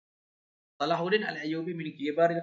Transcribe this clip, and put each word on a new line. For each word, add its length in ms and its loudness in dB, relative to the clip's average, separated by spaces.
Salahuddin 480 0
Al-Ayyubi 480 -4
min 160 -6
kibaril 520 2